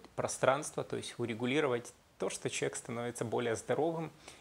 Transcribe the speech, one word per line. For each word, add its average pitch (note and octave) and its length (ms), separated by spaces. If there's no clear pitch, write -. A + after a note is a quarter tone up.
пространство, C3+ 720
то - 120
есть - 220
урегулировать B2 760
то, F#3+ 120
что - 180
человек - 280
становится A#2+ 500
более A#2 300
здоровым, D#3 540